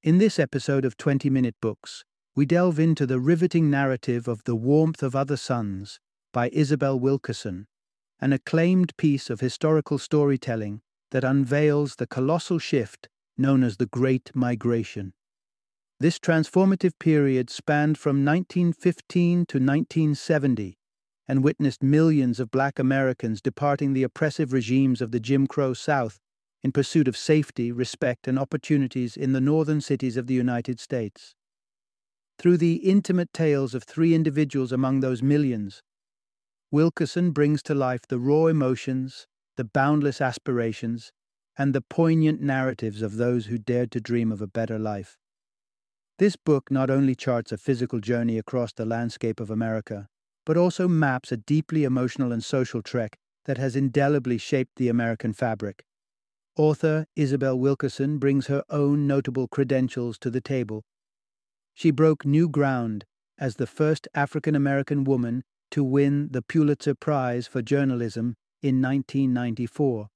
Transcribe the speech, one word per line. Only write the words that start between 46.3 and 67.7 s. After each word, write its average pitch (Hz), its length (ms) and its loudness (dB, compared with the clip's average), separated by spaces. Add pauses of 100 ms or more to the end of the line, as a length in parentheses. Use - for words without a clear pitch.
book - 340 0
not 131 200 2
only 135 260 2
charts 120 340 -2
a 104 80 -6
physical 123 400 -2
journey 117 400 -2
across 120 340 -4
the 110 140 -8
landscape 113 540 -4
of 107 100 -8
America, 110 560 -4 (400)
but 160 100 2
also 180 300 2
maps 151 460 2
a 120 40 -2
deeply 151 460 -2
emotional 127 480 -2
and 117 140 -4
social 123 380 -2
trek 113 340 -6 (300)
that 131 120 -4
has 131 160 -4
indelibly 135 640 0
shaped - 380 -4
the 123 120 0
American 117 440 -2
fabric. 107 500 -6 (720)
Author 156 520 2 (100)
Isabel 135 420 0
Wilkerson 139 600 0
brings 139 300 0
her 139 200 -2
own 143 380 0
notable 135 420 0
credentials 127 720 -2
to - 100 -6
the 123 140 -4
table. 113 420 -6 (880)
She - 180 2
broke 151 360 2
new 151 200 4
ground 131 600 -2 (320)
as 131 160 -4
the 123 120 -4
first 151 480 -2
African-American 143 920 -2
woman 127 400 -2 (260)
to 147 120 -2
win 143 480 2
the 127 120 -4
Pulitzer 147 520 0
Prize 127 520 -2
for 127 160 -4
Journalism 120 720 -2 (260)